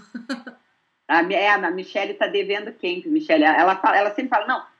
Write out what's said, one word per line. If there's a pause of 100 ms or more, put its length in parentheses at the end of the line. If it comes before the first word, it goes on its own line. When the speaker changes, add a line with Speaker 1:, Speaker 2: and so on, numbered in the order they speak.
(140)
Speaker 1:
<laughs> (460)
Speaker 2:
A
Mi-,
é,
a (140)
Michele
tá
devendo
camp,
Michele.
Ela
fala,
ela
sempre
fala,
"Não, (160)